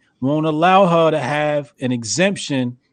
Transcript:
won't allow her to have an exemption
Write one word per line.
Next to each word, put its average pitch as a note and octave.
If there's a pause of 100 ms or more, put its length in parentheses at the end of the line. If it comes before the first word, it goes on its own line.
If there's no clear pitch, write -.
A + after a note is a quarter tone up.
(200)
won't D3+
allow F3+
her E3
to D#3
have D3
an B2+
exemption B2+ (140)